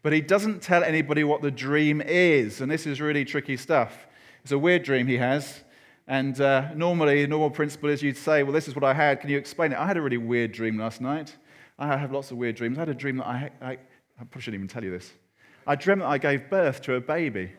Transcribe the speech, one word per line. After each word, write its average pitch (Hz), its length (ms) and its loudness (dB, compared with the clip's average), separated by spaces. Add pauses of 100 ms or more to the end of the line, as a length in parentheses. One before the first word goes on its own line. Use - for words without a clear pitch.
but 156 100 2
he 156 80 4
doesn't 202 400 0
tell 175 240 4
anybody 151 400 2
what 147 160 0
the 143 100 -2
dream 147 500 0
is. 151 600 4
And 135 100 -2
this 160 140 -4
is 143 160 -4
really 147 240 0
tricky 139 320 -4
stuff. 127 500 0 (360)
It's 139 100 -2
a 143 60 2
weird 175 240 4
dream 131 240 2
he 123 100 2
has. 131 460 -2 (440)
And, 135 320 -2
uh, 139 340 4
normally, 151 500 4
the 143 40 0
normal 151 220 0
principle 147 400 -4
is 147 120 0
you'd 143 140 0
say, 151 280 2
"Well, 139 100 0
this 156 160 -2
is 131 60 -10
what 139 100 0
I 135 80 4
had. 147 260 4
Can 147 100 -8
you 143 80 0
explain 147 360 -2
it?" - 40 -4
I 147 80 -2
had 190 120 0
a 160 40 -2
really 127 160 -2
weird 117 360 -2
dream 113 240 -2
last 113 240 -6
night. 143 340 -6 (420)
I 139 200 0
have 139 160 -4
lots 139 180 -6
of 123 60 -10
weird 120 180 -2
dreams. 120 220 -4
I 160 40 -6
had 160 80 -4
a 139 40 -4
dream 131 240 -4
that 127 100 -6
I, 131 240 -6 (100)
I, 131 100 -10
I 131 80 -12 (400)
probably 120 220 -18
shouldn't 104 200 -8
even 98 80 -10
tell 113 160 -10
you 92 60 -6
this. 90 200 -12 (560)
I 143 80 2
dreamt 196 240 2
that 160 80 -4
I 143 100 0
gave 139 320 -2
birth 165 340 2
to 131 100 -2
a 127 80 0
baby. 123 580 -4